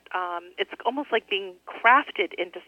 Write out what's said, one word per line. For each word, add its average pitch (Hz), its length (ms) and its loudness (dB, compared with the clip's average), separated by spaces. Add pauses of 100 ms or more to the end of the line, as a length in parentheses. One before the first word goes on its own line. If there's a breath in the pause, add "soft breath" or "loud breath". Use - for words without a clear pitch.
(140)
um, 175 440 -6
it's - 120 -4 (140)
almost 277 260 -2
like 220 200 0
being 196 240 -4 (120)
crafted 233 720 4
into 175 320 -6